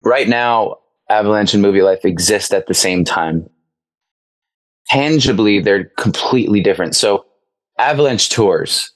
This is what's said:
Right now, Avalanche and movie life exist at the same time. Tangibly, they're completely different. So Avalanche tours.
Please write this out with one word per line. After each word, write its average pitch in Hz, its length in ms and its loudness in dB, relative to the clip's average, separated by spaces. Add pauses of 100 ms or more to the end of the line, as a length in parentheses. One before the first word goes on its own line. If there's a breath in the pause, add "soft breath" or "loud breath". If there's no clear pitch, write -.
Right 120 260 0
now, 120 460 0 (340)
Avalanche 104 440 2
and 101 100 4
movie 98 180 4
life 95 240 2
exist 92 480 -2
at 95 140 -2
the 95 60 -4
same 90 300 -2
time. 82 460 -4 (1400)
Tangibly, 120 720 2
they're 98 260 0 (120)
completely 104 640 0
different. 92 340 0
So 101 300 0 (520)
Avalanche 139 520 0
tours. - 680 0